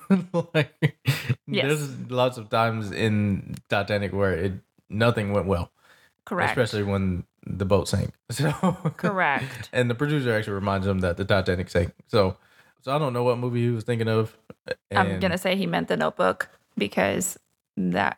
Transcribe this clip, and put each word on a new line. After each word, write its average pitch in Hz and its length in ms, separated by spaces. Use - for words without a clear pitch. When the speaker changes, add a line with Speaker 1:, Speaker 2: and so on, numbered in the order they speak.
Speaker 1:
<laughs> 196 80
like, - 440
Speaker 2:
Yes. 143 200
Speaker 1:
there's 135 440
lots 127 280
of 107 120
times 113 400
in 104 640
Titanic 101 440
where 98 200
it, 92 200
nothing 110 420
went 95 140
well. 92 240
Speaker 2:
Correct. 165 340
Speaker 1:
Especially 113 240
when 95 400
the 95 180
boat 95 220
sank. - 340
<laughs> - 100
So 143 200
Speaker 2:
Correct. 143 760
Speaker 1:
and 123 160
the 120 60
producer 139 400
actually 107 200
reminds 98 340
him 95 120
that 87 180
the 101 60
Titanic 95 460
sank. 87 220
So, 101 280
so 135 120
I 151 40
don't 143 140
know 123 100
what 123 160
movie 120 240
he 120 80
was 113 140
thinking 113 240
of. 110 280
Speaker 2:
I'm 196 220
Speaker 1:
And 185 80
Speaker 2:
gonna 180 180
say 185 180
he 190 100
meant 170 220
The 180 80
Notebook 165 520
because - 640
that - 420